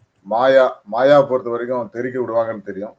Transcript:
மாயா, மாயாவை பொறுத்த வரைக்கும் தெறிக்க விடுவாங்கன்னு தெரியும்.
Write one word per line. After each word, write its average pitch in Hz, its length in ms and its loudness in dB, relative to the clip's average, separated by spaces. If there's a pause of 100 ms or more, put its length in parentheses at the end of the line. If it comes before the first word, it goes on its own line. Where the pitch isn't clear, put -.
(220)
மாயா, 127 600 2 (100)
மாயாவை 135 360 4
பொறுத்த 123 220 -4
வரைக்கும் 120 400 -6
தெறிக்க 123 320 -8
விடுவாங்கன்னு 113 400 -4
தெரியும். 98 380 -12